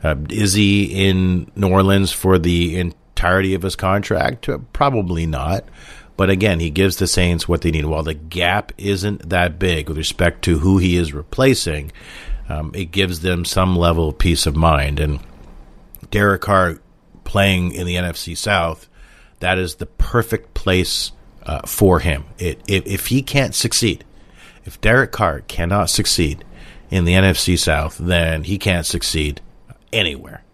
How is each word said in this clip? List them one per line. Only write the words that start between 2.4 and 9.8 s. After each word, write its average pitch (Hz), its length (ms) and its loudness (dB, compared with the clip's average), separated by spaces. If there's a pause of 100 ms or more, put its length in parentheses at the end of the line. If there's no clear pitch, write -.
entirety 90 760 0
of 90 100 -2
his 95 140 -4
contract? 98 720 -2
Uh, - 100 -4 (140)
probably 92 540 0
not. 78 380 -4 (520)
But 95 140 2
again, 95 300 2
he 82 100 -2
gives 92 260 0
the 90 120 0
Saints 87 400 0
what 85 140 0
they 85 100 0
need. 78 140 -2
While 78 180 -2
the 78 100 -4
gap 87 640 -2
isn't 101 520 -4
that 87 280 0
big 85 300 0